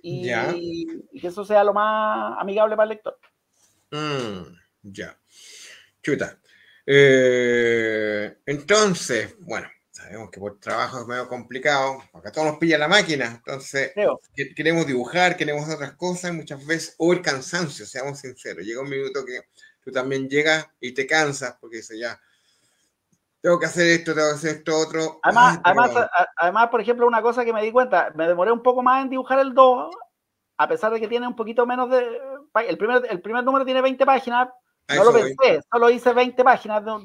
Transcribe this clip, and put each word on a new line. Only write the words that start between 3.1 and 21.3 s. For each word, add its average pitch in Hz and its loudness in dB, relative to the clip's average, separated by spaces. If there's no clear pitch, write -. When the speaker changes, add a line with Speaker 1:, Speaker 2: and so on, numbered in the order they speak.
Speaker 2:
Mm, 127 -6
ya. 101 -16
Chuta. - -4
Eh, 120 2
entonces, 147 0
bueno, 101 -10
sabemos - -18
que 95 -20
por 101 -12
trabajo 117 -6
es 110 -14
medio 123 -8
complicado. 135 -2
Acá - -16
todos 156 -2
nos 151 -4
pilla 160 2
la 151 0
máquina. 160 2
Entonces, 135 -8
Speaker 1:
Creo. 180 -2
Speaker 2:
que-, 139 -10
queremos 160 0
dibujar, 170 0
queremos 151 -4
otras 147 -10
cosas. 180 -6
Y 170 -6
muchas 139 -14
veces, 160 -4
o 170 2
el 175 2
cansancio, 143 -4
seamos 139 -10
sinceros. 123 -14
Llega 117 -8
un 139 -10
minuto 135 -8
que 127 -12
tú 131 -16
también 135 -4
llegas 151 0
y 123 -10
te 135 -4
cansas 143 -2